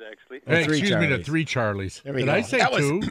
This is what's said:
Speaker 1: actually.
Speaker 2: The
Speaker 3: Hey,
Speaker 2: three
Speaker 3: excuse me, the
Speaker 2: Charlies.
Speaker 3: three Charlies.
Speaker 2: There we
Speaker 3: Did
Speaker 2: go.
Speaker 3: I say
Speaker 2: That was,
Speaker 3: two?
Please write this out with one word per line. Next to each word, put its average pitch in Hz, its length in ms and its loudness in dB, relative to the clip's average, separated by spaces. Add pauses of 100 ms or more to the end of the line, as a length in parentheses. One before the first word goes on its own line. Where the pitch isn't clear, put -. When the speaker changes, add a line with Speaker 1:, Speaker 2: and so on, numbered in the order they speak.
Speaker 1:
actually. 127 300 -18
Speaker 2:
The - 160 0
Speaker 3:
Hey, 165 80 4
Speaker 2:
three 151 160 2
Speaker 3:
excuse 202 180 0
me, 165 100 2
the 135 100 0
Speaker 2:
Charlies. 87 80 -6
Speaker 3:
three 160 200 0
Charlies. 101 580 -2
Speaker 2:
There 139 100 -8
we 131 80 0
Speaker 3:
Did 127 60 2
Speaker 2:
go. 143 60 2
Speaker 3:
I 202 80 2
say 240 180 -2
Speaker 2:
That 254 120 4
was, 214 100 2
Speaker 3:
two? 147 300 2